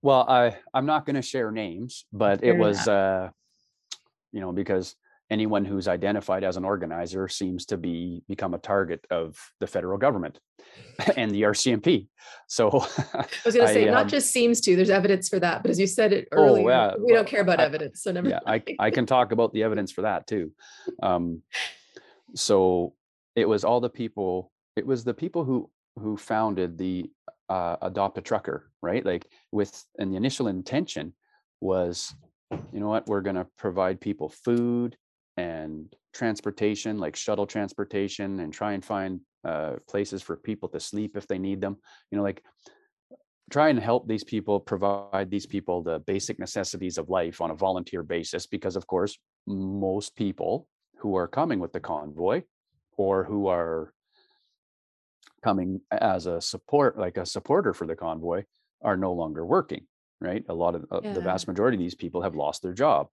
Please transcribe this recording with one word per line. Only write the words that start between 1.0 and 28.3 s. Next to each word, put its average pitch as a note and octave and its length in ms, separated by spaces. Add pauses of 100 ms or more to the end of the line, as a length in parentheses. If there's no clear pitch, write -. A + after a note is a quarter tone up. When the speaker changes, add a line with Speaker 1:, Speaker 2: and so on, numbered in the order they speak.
Speaker 1:
gonna C#3 160
share A#2 300
names, G#2+ 600
but G2+ 300
it A#2 120
Speaker 2:
Fair - 20
Speaker 1:
was, G#2 320
Speaker 2:
enough. - 0
Speaker 1:
uh, F#2+ 420 (1000)
you G#2 80
know, F#2 120
because F#2 440 (340)
anyone G#2+ 320
who's G2 260
identified F#2+ 540
as F#2 140
an F#2 80
organizer F2+ 640
seems F#2 380
to G#2 100
be, E2+ 520
become F#2+ 260
a E2+ 40
target F#2 520
of E2 280 (220)
the F#2+ 60
federal F#2 320
government G2+ 420 (360)
<laughs> - 420
and A#2 120
the G#2 140
R G#2 80
C B2+ 180
M G#2+ 120
P. D3 260 (380)
So A2 240
<laughs> - 420
Speaker 2:
I C#3 140 (180)
was A3+ 100
gonna A#3 140
Speaker 1:
I, A3 60
Speaker 2:
say, A3 100
not G#3 200
Speaker 1:
um, G3+ 40
Speaker 2:
just C#4 240
seems A#3 300
to, F#3 120
there's F#3 140
evidence F#3+ 400
for G3 100
that, F3 220
but - 100
as F3 80
you G3 80
said G#3 280
it - 180
Speaker 1:
Oh, - 60
Speaker 2:
earlier, - 320
Speaker 1:
yeah. G#2+ 280
Speaker 2:
we G#2+ 100
don't A#3+ 40
Speaker 1:
Well, A3+ 120
Speaker 2:
care - 180
about F3+ 180
Speaker 1:
I, - 40
Speaker 2:
evidence, D3+ 380
so G3+ 80
never F3 160
Speaker 1:
yeah, - 200
I, G#2+ 60
Speaker 2:
mind. - 260
Speaker 1:
I G#2+ 120
can B2 140
talk B2 280
about A2+ 200
the G#2+ 120
evidence G#2 280
for - 80
that F#2+ 260
too. F2 240 (520)
Um, F2 400 (920)
so F#2 600 (420)
it A2 100
was G#2 180
all A#2+ 160
the A#2+ 100
people, F#2+ 600 (260)
it G#2+ 100
was B2 180
the A#2+ 80
people D#3+ 320
who, B2+ 260 (280)
who G#2+ 180
founded F#2+ 640
the, F#2 320 (400)
uh, F2 320
Adopt F#2+ 340
a G2 60
Trucker, - 480 (100)